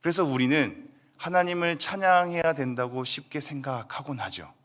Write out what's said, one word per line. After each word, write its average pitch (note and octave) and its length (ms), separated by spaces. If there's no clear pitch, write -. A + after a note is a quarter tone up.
그래서 E3+ 220
우리는 C3 640
하나님을 F3 640
찬양해야 F3 720
된다고 B2+ 500
쉽게 D3 380
생각하곤 C3+ 760
하죠. F2+ 340